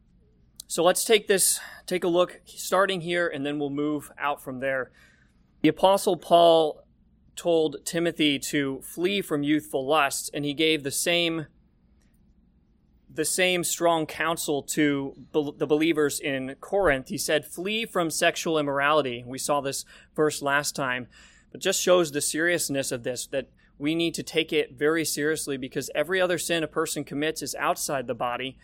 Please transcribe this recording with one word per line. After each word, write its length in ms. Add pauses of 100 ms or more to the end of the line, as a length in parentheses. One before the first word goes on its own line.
(720)
So 100
let's 220
take 220
this, 340 (240)
take 180
a 60
look, 380
starting 560
here, 260
and 160
then 140
we'll 100
move 500
out 220
from 200
there. 300 (720)
The 80
Apostle 480
Paul 680 (540)
told 480
Timothy 540
to 420
flee 400
from 220
youthful 440
lusts, 460
and 140
he 80
gave 280
the 80
same, 540 (1700)
the 140
same 380
strong 420
counsel 560
to 500 (180)
bel-, 220
the 140
believers 520
in 440
Corinth. 460
He 100
said, 260
"Flee 400
from 240
sexual 500
immorality." 680
We 100
saw 240
this 240 (320)
verse 240
last 340
time, 320 (440)
but 100
just 220
shows 300
the 100
seriousness 680
of 120
this, 240
that 240 (260)
we 180
need 200
to 80
take 320
it 180
very 320
seriously 540
because 360
every 240
other 200
sin 260
a 20
person 380
commits 380
is 140
outside 500
the 80
body. 500